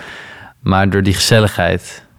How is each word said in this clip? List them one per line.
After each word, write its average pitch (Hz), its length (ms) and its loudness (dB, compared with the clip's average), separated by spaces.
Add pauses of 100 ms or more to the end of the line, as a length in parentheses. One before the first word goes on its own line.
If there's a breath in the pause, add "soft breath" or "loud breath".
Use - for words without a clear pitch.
(600 loud breath)
Maar 95 300 0
door 98 140 2
die 95 100 2
gezelligheid 92 920 0 (140)